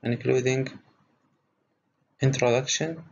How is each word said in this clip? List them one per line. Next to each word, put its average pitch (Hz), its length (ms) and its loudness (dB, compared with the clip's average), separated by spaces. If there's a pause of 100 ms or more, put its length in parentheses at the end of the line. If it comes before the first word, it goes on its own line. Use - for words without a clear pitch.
including 127 640 0 (1500)
introduction 139 920 0